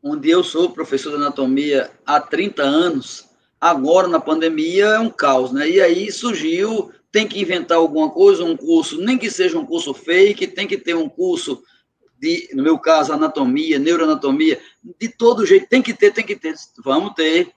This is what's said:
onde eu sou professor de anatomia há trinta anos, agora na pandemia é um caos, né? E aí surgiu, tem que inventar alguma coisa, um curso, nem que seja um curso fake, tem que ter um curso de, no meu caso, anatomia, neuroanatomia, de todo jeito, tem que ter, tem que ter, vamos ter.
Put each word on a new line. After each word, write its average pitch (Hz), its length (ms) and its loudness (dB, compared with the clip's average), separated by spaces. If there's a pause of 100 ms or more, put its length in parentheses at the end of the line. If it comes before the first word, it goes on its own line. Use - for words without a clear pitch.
onde 147 280 -2
eu 180 120 4
sou 175 280 -2
professor 151 400 -6
de 147 60 -6
anatomia 139 720 -2 (160)
há 147 140 2
trinta 185 420 -4
anos, 147 680 -2 (320)
agora 165 480 2
na 165 100 0
pandemia 160 680 0
é 214 120 2
um 226 120 -2
caos, 131 420 0
né? 147 160 -4
E 185 100 2
aí 185 320 2
surgiu, 190 800 -4 (220)
tem 214 160 0
que - 100 -10
inventar 170 380 -2
alguma 156 320 2
coisa, 185 340 4
um 165 140 -2
curso, 156 420 0
nem 233 200 0
que 220 120 -4
seja 180 280 -2
um 151 80 -6
curso 160 260 -6
fake, 190 540 2
tem 196 200 -8
que 175 120 -6
ter 170 160 -6
um 165 120 -2
curso 160 560 -4 (560)
de, 165 360 -4
no 135 80 -2
meu 156 160 2
caso, 156 340 2
anatomia, 147 680 0
neuroanatomia, 151 800 0 (400)
de 226 100 -8
todo 233 360 2
jeito, 190 240 4
tem 254 140 2
que 233 100 -4
ter, - 200 4
tem - 120 -4
que - 120 -6
ter, - 180 -8 (280)
vamos 156 300 -2
ter. 165 440 0